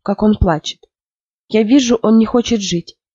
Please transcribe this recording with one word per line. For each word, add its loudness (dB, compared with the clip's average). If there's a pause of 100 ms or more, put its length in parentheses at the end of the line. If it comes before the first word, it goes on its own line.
как -6
он 2
плачет. -4 (720)
Я 0
вижу, 2
он 2
не 4
хочет -2
жить, -8 (180)